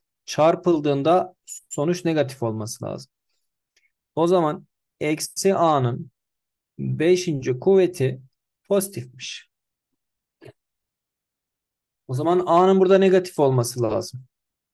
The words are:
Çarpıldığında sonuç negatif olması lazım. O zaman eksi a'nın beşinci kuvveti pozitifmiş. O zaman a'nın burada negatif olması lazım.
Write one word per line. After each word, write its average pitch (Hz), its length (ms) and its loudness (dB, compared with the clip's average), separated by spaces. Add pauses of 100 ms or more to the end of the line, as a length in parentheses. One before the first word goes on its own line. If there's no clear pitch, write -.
(240)
Çarpıldığında 160 1080 0 (340)
sonuç 170 360 -4
negatif 156 380 -2
olması 110 420 -8
lazım. - 280 -12 (1040)
O 160 120 0
zaman 170 400 0 (340)
eksi 156 540 -2
a'nın 143 560 0 (680)
beşinci 139 840 -2
kuvveti 180 600 0 (460)
pozitifmiş. - 840 -6 (2500)
O 127 60 -6
zaman 165 320 0
a'nın 185 340 4
burada 190 180 6
negatif 185 400 2
olması 127 440 0
lazım. 110 420 -6 (500)